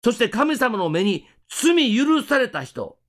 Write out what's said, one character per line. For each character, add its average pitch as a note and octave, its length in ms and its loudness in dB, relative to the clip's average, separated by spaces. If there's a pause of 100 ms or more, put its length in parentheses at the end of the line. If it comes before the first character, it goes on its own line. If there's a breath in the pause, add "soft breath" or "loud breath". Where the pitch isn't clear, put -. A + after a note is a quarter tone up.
そ A#3+ 80 4
し A#3 60 -6
て A3+ 100 2
神 D4 280 0
様 A#3 200 -2
の F3 140 -2
目 E3 120 0
に G3+ 240 -2 (220 soft breath)
罪 D4+ 480 2
許 C#4+ 260 2
さ C#4+ 160 0
れ B3 120 0
た C#3+ 120 -6
人 - 360 -12 (100)